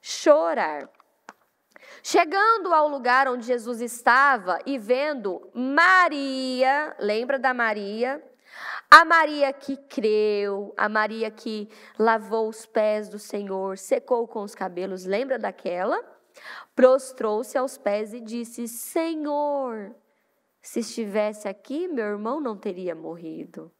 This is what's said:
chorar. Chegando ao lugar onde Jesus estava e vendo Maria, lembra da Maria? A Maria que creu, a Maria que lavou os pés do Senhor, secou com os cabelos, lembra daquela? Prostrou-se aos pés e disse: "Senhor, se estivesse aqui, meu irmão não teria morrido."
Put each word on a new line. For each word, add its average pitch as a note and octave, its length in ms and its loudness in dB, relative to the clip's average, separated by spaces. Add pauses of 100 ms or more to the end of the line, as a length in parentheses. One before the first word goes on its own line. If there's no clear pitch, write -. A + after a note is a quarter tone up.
chorar. C#4+ 880 2 (1120)
Chegando F#4+ 720 2
ao D4+ 140 4
lugar C4+ 400 2
onde B3 180 -4
Jesus A#3+ 340 -4
estava A#3+ 840 2
e C4+ 140 -4
vendo A#3+ 720 -2
Maria, C#4 1400 2
lembra A3+ 400 -2
da B3+ 160 0
Maria? A3+ 720 -4 (640)
A E4 160 12
Maria D4+ 480 2
que C#4 240 -8
creu, G#3 1000 -2
a G#3 140 0
Maria A3 420 -2
que G#3+ 380 -10 (280)
lavou A3 520 0
os A3+ 160 -14
pés G#3+ 420 -2
do F#3+ 100 -16
Senhor, F#3+ 600 -8
secou A#3 500 0
com A3 160 -8
os G#3 100 -12
cabelos, F#3 520 -6
lembra A#3 340 -2
daquela? G3+ 640 -4 (720)
Prostrou-se B3+ 840 4
aos B3+ 200 -2
pés G#3 360 -4
e B3 60 -12
disse: A#3 480 -10
"Senhor, C#4+ 1300 -4 (680)
se - 200 -6
estivesse G#3+ 680 -4
aqui, C#4 400 -8
meu C4 180 -4
irmão G#3 360 -6
não A3+ 160 -6
teria F#3 360 -8
morrido." D#3+ 880 -14